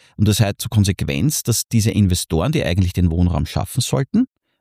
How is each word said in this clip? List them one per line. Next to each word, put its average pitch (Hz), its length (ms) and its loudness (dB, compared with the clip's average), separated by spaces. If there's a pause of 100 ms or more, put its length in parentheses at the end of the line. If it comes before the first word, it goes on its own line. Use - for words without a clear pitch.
(160)
Und 104 100 2
das 104 140 2
hat 104 200 0
zur - 100 -10
Konsequenz, 87 760 0
dass - 240 -2
diese 110 240 2
Investoren, 90 580 0
die - 140 -2
eigentlich 87 280 0
den 90 200 0
Wohnraum 85 340 0
schaffen - 360 -6
sollten, 139 420 -2 (360)